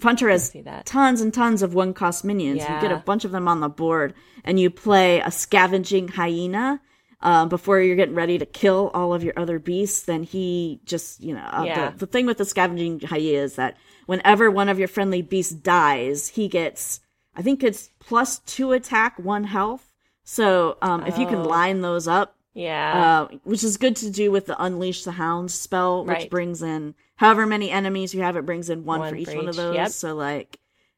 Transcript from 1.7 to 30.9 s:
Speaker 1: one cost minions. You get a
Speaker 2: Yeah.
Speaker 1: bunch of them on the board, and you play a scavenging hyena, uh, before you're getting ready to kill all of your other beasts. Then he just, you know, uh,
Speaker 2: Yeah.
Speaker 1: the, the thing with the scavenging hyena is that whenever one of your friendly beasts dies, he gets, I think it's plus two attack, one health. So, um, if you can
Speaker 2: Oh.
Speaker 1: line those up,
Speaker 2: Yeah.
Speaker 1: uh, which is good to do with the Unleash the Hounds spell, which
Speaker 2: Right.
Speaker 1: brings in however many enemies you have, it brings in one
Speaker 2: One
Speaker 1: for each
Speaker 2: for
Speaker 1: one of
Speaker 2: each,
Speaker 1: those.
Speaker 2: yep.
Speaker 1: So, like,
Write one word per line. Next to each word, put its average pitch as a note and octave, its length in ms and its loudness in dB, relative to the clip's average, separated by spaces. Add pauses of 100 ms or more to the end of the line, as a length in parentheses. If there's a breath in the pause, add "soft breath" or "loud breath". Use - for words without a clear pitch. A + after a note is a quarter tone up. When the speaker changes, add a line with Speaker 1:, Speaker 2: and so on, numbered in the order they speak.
Speaker 1:
one F#3 220 2
cost F3 280 -2
minions. D#3+ 380 -2
You D3 60 -6 (120)
get D3+ 120 -2
a E3+ 40 -2
Speaker 2:
Yeah. E3 100 -6
Speaker 1:
bunch G#3 200 0
of F#3 60 -6
them F3+ 160 -4
on E3 120 2
the D3 100 -2
board, D#3+ 440 0 (320 loud breath)
and F#3+ 140 2
you F3+ 100 4
play F#3 500 4
a E3+ 120 -4
scavenging F#3 760 2
hyena, F#3 720 -2 (420 soft breath)
uh, E3 240 4
before F#3 340 2
you're F#3 160 4
getting E3+ 200 2
ready E3+ 220 0
to F3+ 80 -4
kill G3 480 2
all F3 200 0
of E3+ 100 -2
your E3+ 140 -2
other E3+ 200 -2
beasts. F3+ 460 -2
Then E3 200 -4
he F3 600 -4
just, - 380 -8
you D3+ 120 -8
know, E2 140 -10 (100)
uh, E3 80 -2
Speaker 2:
Yeah. D3 260 -4
Speaker 1:
the, - 80 -14
the F#3+ 60 -8
thing B3 200 0
with A#3 120 0
the G3+ 60 -2
scavenging F3 560 -2
hyena D#3 400 -2
is C#3 160 -4
that B2+ 220 -4 (300 soft breath)
whenever G3+ 440 6
one G3+ 160 2
of F#3+ 100 0
your F#3 120 0
friendly F#3+ 320 0
beasts F3+ 320 -2
dies, C#3+ 760 2
he G#3 220 -2
gets, - 500 -4 (340)
I - 80 -10
think C4+ 220 0
it's G#3+ 260 0 (100)
plus A#3+ 400 0
two C4 340 -2
attack, A#3+ 440 0
one G3+ 280 -4
health. G#3+ 480 -4 (320)
So, F#3 560 2
um, F3+ 260 0
if F3 100 -4
you C4 80 0
can A#3+ 140 -2
Speaker 2:
Oh. E3+ 40 -2
Speaker 1:
line F3 360 2
those F3 300 -2
up, F#3+ 260 0 (180)
Speaker 2:
Yeah. D#3+ 800 2
Speaker 1:
uh, - 40 -18 (100)
which G3+ 180 -2
is G#3 140 0
good B3+ 200 2
to A3 140 -8
do G3+ 180 0
with G3 160 0
the - 160 -6
Unleash F#3 440 -4
the F3 80 -8
Hounds F3 400 -4
spell, F3+ 500 -2
which F3 100 -2
Speaker 2:
Right. E3 160 -4
Speaker 1:
brings F3 320 -4
in D#3 320 -8 (220)
however A3 300 6
many G#3 260 -2
enemies F#3+ 420 -2
you F#3 80 -4
have, F3+ 140 -2
it D3 100 -6
brings E3+ 240 -6
in E3 140 -6
one D#3+ 160 -4
Speaker 2:
One D#3 120 -6
Speaker 1:
for D#3 40 -8
each D#3+ 140 -8
Speaker 2:
for D3+ 80 -8
Speaker 1:
one D#3+ 100 -6
of E3+ 80 -6
Speaker 2:
each, - 60 -10
Speaker 1:
those. E3+ 140 -2
Speaker 2:
yep. E3+ 160 -2
Speaker 1:
So, D#3+ 220 -8
like, D3 460 -8 (380)